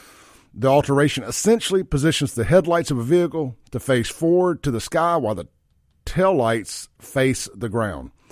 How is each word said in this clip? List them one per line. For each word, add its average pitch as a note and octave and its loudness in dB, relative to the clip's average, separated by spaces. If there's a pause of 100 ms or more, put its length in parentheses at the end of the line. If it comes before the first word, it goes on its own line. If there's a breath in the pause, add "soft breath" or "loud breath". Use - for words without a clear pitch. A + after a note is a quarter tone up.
(560 soft breath)
The B2 0
alteration C#3 2
essentially F#3+ 0
positions D3 0
the A#2 -2
headlights E3+ 2
of C3+ -2
a A#2 -2
vehicle D3+ 0 (160)
to A#2+ -6
face B2 0
forward F3 0
to C#3+ -2
the A2+ -2
sky E3+ 0
while A2 0
the E2+ -10 (580)
taillights B2+ 0 (100)
face - -2
the G#2 -8
ground." F#2+ -4 (200 soft breath)